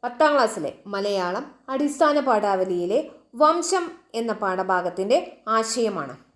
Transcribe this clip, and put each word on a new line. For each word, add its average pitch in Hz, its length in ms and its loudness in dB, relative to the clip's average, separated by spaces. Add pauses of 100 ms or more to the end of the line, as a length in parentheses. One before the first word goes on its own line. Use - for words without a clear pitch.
പത്താം 269 320 2
ക്ലാസ്സിലെ 214 360 0 (220)
മലയാളം 196 520 -2 (280)
അടിസ്ഥാന 294 560 2
പാഠാവലിയിലെ 190 720 0 (400)
വംശം 339 440 2 (360)
എന്ന 226 220 -2
പാഠഭാഗത്തിൻ്റെ 190 760 0 (380)
ആശയമാണ്. 220 580 -2 (220)